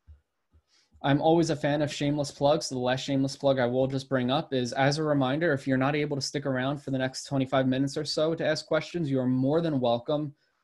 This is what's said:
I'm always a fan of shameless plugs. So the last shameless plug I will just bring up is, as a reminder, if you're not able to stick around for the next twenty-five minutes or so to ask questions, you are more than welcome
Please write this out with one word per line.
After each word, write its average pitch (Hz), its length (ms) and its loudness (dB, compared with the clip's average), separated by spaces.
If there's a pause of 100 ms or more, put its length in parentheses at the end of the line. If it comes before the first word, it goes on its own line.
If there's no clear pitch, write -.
(1040)
I'm 143 180 2
always 160 300 4
a 151 60 0
fan 147 260 0
of 143 100 -2
shameless 143 380 -2
plugs. 151 360 2
So 135 100 -8
the 127 40 -4
last 123 240 -2
shameless 135 320 0
plug 135 220 2
I 123 80 2
will 127 200 2
just 135 220 -4
bring 123 220 0
up 143 240 -2
is, 123 180 -2
as 143 260 2
a 156 40 -2
reminder, 147 500 2
if 139 140 -2
you're 131 100 2
not 135 180 2
able 147 220 -2
to 135 60 -4
stick 143 240 -6
around 135 320 -2
for 139 120 -10
the 135 80 -2
next 131 260 -4
twenty-five 135 440 0
minutes 135 280 0
or 156 80 -4
so 160 300 0
to 160 120 -2
ask 151 200 -2
questions, 156 440 -2
you 131 100 2
are 127 60 0
more 131 340 2
than 160 180 -2
welcome 143 560 0 (300)